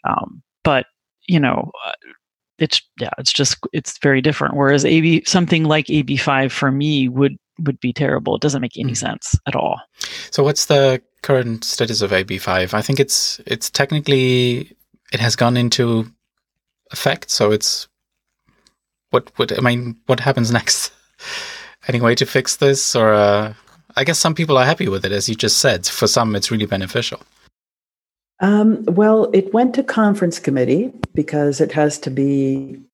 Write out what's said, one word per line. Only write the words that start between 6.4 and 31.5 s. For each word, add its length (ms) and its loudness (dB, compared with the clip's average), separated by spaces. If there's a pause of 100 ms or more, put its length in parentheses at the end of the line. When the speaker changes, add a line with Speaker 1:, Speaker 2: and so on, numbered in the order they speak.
Speaker 1:
for 200 0
me 360 0
would, 300 0 (220)
would 200 -4
be 140 -4
terrible. 420 -2
It 60 -4
doesn't 200 -2
make 160 -8
any 140 -4
Speaker 2:
Mm. 60 -6
Speaker 1:
sense 360 -6 (140)
at 80 -6
all. 240 -2 (500)
Speaker 2:
So 140 0
what's 220 0
the 360 2 (220)
current 400 0
status 380 -4
of 120 -2
A 100 2
B 140 -6
five? 360 -2
I 80 0
think 180 -2
it's, 480 0
it's 220 -6
technically, 1040 0 (380)
it 80 -4
has 140 0
gone 220 2
into 480 0 (880)
effect. 400 -4
So 200 2
it's, 360 -2 (1200)
what, 260 -2
what, 200 -2
I 40 -2
mean, 340 0 (120)
what 120 2
happens 320 0
<laughs> 80 2
next? 320 -4 (960)
Any 140 0
way 140 4
to 100 0
fix 320 -2
this? 360 2
Or, 200 4
uh, 400 2 (440)
I 60 0
guess 160 0
some 160 2
people 220 2
are 80 6
happy 240 0
with 160 -4
it, 80 -2
as 160 -2
you 60 -2
just 240 0
said. 280 0
For 180 -2
some, 300 2
it's 160 -4
really 140 0
beneficial. 560 -4 (1200)
Speaker 3:
Um, 420 4
well, 500 4
it 200 2
went 220 4
to 80 0
conference 560 2
committee 520 0 (220)
because 480 0